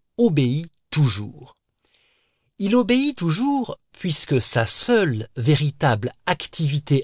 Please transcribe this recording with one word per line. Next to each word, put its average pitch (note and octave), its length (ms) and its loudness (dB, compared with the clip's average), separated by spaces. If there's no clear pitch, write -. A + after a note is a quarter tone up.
obéit D3+ 540 0
toujours. G#2+ 640 -2
Il G3+ 180 0
obéit B3+ 400 0
toujours A#3 600 -2
puisque D3+ 500 -2
sa A2+ 240 2
seule E3 720 2
véritable C#3 760 0
activité - 800 -2